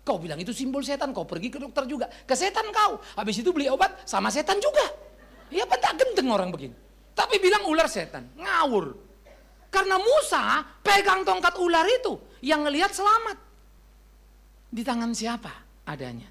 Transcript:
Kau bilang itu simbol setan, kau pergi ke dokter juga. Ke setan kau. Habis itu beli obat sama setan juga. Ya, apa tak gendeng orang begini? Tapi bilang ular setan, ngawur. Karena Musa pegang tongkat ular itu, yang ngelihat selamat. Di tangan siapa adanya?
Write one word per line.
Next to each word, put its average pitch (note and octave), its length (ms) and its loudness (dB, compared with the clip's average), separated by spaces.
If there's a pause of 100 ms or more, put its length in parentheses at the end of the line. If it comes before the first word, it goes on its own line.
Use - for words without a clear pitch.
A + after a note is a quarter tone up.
Kau A3+ 160 -2
bilang D#3+ 240 -8
itu F#3+ 80 -8
simbol C4+ 320 -6
setan, C#4 320 -4
kau F3+ 140 -8
pergi F3+ 260 -8
ke C#4+ 80 -12
dokter C#4 240 -4
juga. D4 240 -8
Ke - 240 -4
setan G4+ 400 -2
kau. G#4+ 240 2 (160)
Habis G#3+ 320 -6
itu F4+ 80 4
beli C#4 160 0
obat F#4 400 0
sama G#3 240 0
setan D#4 240 0
juga. C#5 320 2 (640)
Ya, - 160 -2
apa B4+ 80 2
tak - 240 0
gendeng F#4 320 2
orang F#3 160 0
begini? C#3 240 -10 (400)
Tapi - 240 0
bilang G4 320 4
ular D#4+ 160 4
setan, D#3+ 480 -8
ngawur. C#4+ 640 -2 (760)
Karena F#4+ 320 2
Musa D#4 640 2 (160)
pegang G4 400 4
tongkat F#4 400 0
ular E4+ 240 4
itu, A#4 320 0 (240)
yang D4 240 0
ngelihat D#4 240 2
selamat. G#4+ 480 2 (1300)
Di A#3 120 -8
tangan A#3 320 -2
siapa A3+ 400 -6 (320)
adanya? B2+ 440 -10